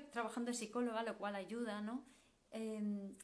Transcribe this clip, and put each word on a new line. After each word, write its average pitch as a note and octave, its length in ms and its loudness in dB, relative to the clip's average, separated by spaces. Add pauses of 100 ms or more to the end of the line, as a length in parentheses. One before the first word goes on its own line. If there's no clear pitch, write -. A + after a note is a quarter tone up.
(100)
trabajando A#3 400 2
de A#3+ 60 2
psicóloga, A3+ 460 2
lo G#3+ 160 -2
cual G3+ 160 0
ayuda, G#3 460 -2
¿no? A3+ 240 -2 (460)
Em, G#3+ 720 0